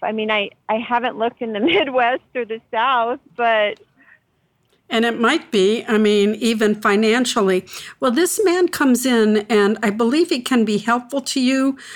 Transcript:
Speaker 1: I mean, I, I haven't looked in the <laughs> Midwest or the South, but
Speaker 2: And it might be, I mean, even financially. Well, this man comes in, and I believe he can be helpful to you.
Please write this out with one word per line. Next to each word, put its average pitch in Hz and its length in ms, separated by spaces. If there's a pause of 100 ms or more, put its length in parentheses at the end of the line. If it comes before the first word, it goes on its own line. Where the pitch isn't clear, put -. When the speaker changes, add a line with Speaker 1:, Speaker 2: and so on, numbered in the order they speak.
Speaker 1:
I - 80
mean, 220 180
I, 208 200 (200)
I 220 60
haven't 240 420
looked 233 240
in 226 120
the 202 60
<laughs> 302 120
Midwest 262 520 (120)
or 240 100
the 220 160 (100)
South, 240 480 (160)
but 226 440 (1080)
Speaker 2:
And 226 140
it 233 160
might 262 320
be, 208 340
I 220 120
mean, 208 380
even 226 380
financially. 214 920 (340)
Well, 262 120
this 339 340
man 359 240
comes 254 360
in, 214 340 (100)
and 214 340
I 214 60
believe 240 400
he 269 120
can 240 220
be 208 140
helpful 247 440
to 269 200
you. 269 360 (180)